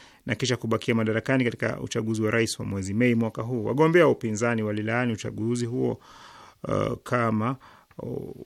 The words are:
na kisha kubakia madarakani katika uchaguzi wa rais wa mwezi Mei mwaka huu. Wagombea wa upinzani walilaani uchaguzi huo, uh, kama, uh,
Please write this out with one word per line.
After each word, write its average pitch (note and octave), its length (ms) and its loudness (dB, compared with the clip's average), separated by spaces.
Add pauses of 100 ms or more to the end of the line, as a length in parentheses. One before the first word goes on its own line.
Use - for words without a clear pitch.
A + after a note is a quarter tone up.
(260)
na A#2 100 -4
kisha A#2+ 220 -2
kubakia A2+ 380 0
madarakani A2+ 480 2
katika A2+ 360 -2
uchaguzi A2 420 -2
wa G#2+ 100 2
rais A2+ 280 0
wa G#2+ 60 -8
mwezi G2 280 -4
Mei A#2+ 220 4
mwaka A2+ 260 0
huu. A#2 240 -4
Wagombea D#3+ 400 6
wa C3+ 60 8
upinzani A2+ 520 0
walilaani A2 500 0
uchaguzi A2+ 520 -2
huo, B2 340 -2 (640)
uh, - 300 0 (100)
kama, A#2 520 0 (420)
uh, - 340 -8 (140)